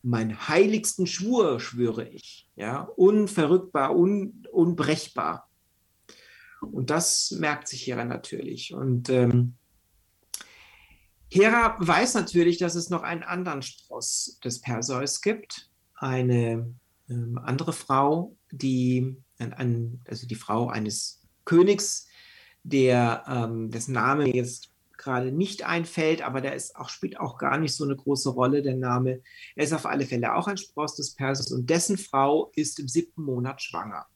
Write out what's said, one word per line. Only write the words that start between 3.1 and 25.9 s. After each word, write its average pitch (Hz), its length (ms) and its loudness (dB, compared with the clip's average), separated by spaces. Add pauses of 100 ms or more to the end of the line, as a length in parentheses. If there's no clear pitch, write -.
un-, 190 540 2
unbrechbar." 156 1000 0 (1080)
Und - 300 -6
das - 420 0
merkt 151 360 -2
sich 127 180 -10
Hera 120 180 -4
natürlich. - 720 -8
Und, 127 340 -2
ähm, 123 460 4 (1800)
Hera 220 460 6
weiß 180 360 2
natürlich, 175 440 2
dass 170 160 -2
es 170 160 -6
noch 165 120 -2
einen 170 200 -6
anderen 175 400 -6
Spross - 840 -8
des 123 160 -6
Perseus 131 600 -4
gibt. - 500 -6 (240)
Eine, 120 800 0 (340)
ähm, 120 340 -6
andere 156 300 -2
Frau, 147 640 0 (140)
die, 127 680 0 (220)
ein, 117 140 -8
ein, 117 560 -4
also - 180 -12
die 113 80 -6
Frau 113 340 -2
eines 110 540 -6 (220)
Königs, - 640 4 (540)
der, 123 680 4
ähm, 113 420 -4
dessen 117 220 -6
Name 131 320 2
mir 127 100 2
jetzt 123 360 -4 (260)
gerade 127 360 -4
nicht 202 320 -2
einfällt, 165 560 0